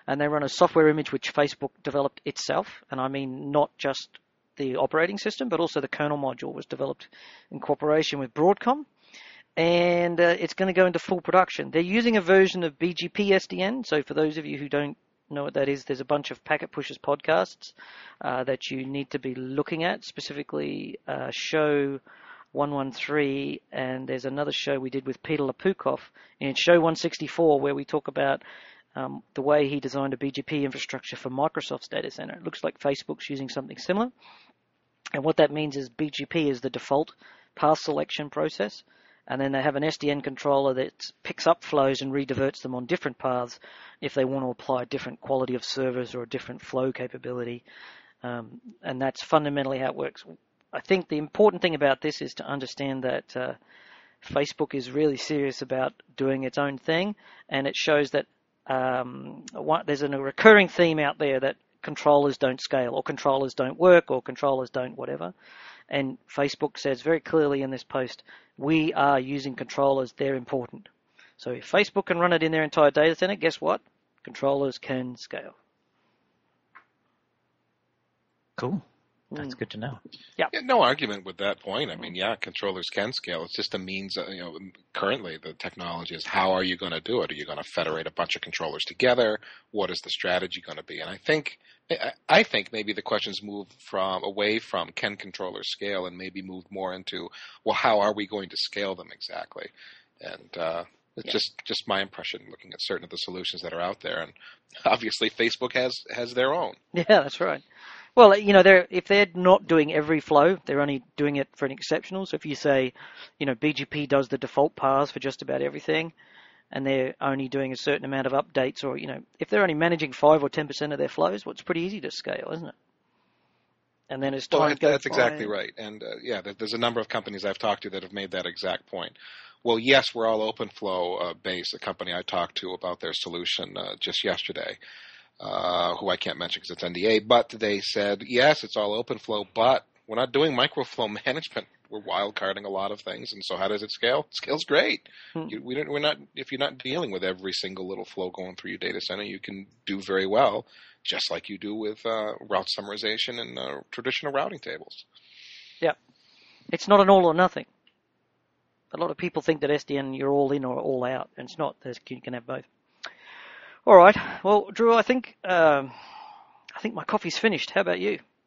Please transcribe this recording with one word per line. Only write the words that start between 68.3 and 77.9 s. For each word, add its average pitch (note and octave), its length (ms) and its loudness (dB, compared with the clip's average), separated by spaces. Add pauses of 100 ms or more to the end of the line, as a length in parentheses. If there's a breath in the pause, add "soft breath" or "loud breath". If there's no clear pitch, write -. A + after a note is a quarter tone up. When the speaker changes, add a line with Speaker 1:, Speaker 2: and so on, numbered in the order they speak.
Speaker 1:
"We D#3 340 2
are C#3 260 4
using C3+ 360 -6
controllers, C3+ 580 0
they're C#3 220 -2
important." B2 560 -8 (480 soft breath)
So B2+ 140 -8
if A2+ 180 -12
Facebook G3+ 360 2
can E3+ 120 0
run F3 160 6
it D#3+ 80 2
in D#3+ 100 2
their D#3+ 120 2
entire D3 260 6
data D#3 240 6
center, F#3+ 220 -2
guess D#3+ 220 0
what? D#3+ 220 0 (420)
Controllers C#3 540 0
can B2+ 400 -6
scale. - 380 -12 (3000)